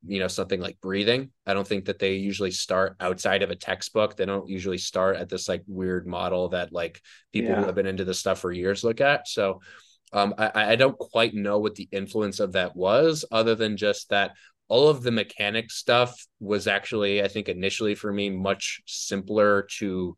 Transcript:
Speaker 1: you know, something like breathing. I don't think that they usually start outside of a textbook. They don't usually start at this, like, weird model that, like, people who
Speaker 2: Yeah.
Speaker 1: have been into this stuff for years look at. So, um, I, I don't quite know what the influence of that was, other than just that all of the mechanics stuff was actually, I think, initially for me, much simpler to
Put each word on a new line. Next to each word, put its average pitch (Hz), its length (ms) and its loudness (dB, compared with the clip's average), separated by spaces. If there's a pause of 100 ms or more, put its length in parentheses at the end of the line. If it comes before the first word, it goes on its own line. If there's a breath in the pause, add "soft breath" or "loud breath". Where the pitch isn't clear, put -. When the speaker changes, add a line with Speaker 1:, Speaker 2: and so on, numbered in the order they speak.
Speaker 1:
you 98 140 -4
know, 92 80 0
something 92 320 -2
like 87 200 -8
breathing. 104 500 0 (160)
I 101 60 0
don't 98 140 0
think 98 200 -4
that 98 120 -4
they 95 160 2
usually 98 380 -2
start 92 480 0
outside 92 420 0
of 92 80 -2
a 90 60 -6
textbook. 104 600 -2
They 98 80 0
don't 98 240 -4
usually 92 300 -4
start 92 380 0
at 90 120 -8
this, - 200 -8
like, 90 180 -2
weird 92 400 -4
model 90 440 -2
that, 87 220 -4
like, 85 300 -6 (300 soft breath)
people 110 220 0
who 104 80 0
Speaker 2:
Yeah. 101 40 0
Speaker 1:
have 90 80 -2
been 95 120 0
into 95 180 -2
this 90 160 -4
stuff 95 180 0
for 90 140 -4
years 92 320 -2
look 113 160 2
at. 139 280 2
So, 98 320 0 (520 soft breath)
um, 101 260 2
I, 107 340 2
I 117 40 4
don't 131 200 4
quite 113 380 0
know 101 240 0
what 104 160 0
the 98 160 -12
influence 98 480 -2
of 98 140 -2
that 90 240 -2
was, 139 560 4
other 113 240 4
than 107 200 0
just 104 340 -2
that 101 260 0 (320 soft breath)
all 131 200 6
of 135 160 2
the 123 80 0
mechanics 110 640 -2
stuff 123 500 2 (140)
was 101 260 -2
actually, 101 560 0
I 98 60 2
think, 104 200 -6
initially 98 460 -2
for 104 180 -6
me, 101 180 -2
much 95 540 -4
simpler 101 840 0 (100)
to 92 400 -4